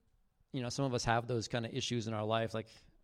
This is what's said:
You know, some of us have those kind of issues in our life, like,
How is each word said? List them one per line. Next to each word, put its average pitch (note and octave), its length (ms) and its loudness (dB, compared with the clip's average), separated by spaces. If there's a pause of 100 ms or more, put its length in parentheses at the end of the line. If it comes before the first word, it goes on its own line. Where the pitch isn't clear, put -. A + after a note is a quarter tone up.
(520)
You C#3 80 -4
know, A#2+ 80 -4
some C#3 160 0
of C3+ 80 0
us B2 120 0
have A#2+ 220 4
those A#2+ 220 -2
kind A#2+ 160 -2
of A2+ 80 -6
issues A#2+ 340 -2
in A2+ 60 -4
our G#2+ 120 -2
life, A2 280 2
like, A2 140 -4 (380)